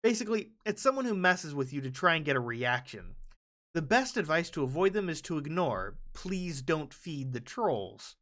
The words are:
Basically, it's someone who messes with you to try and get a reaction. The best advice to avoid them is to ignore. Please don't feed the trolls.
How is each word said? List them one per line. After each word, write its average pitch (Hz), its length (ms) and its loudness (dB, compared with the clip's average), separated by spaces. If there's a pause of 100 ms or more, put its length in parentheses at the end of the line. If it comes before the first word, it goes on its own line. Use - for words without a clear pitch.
Basically, 220 460 0 (160)
it's 208 160 -4
someone 269 240 2
who 220 100 0
messes 180 400 2
with 131 160 0
you 143 80 -4
to 131 120 -6
try 165 240 4
and 156 100 0
get 139 100 2
a 127 60 4
reaction. 120 720 -2 (580)
The 165 80 2
best 247 360 2
advice 170 320 2
to 147 140 0
avoid 160 280 4
them 196 160 0
is 160 140 -4
to 160 160 -4
ignore. 143 580 0 (180)
Please 180 480 -4
don't 156 320 -2
feed 139 380 -6
the 123 80 -4
trolls. 110 840 -4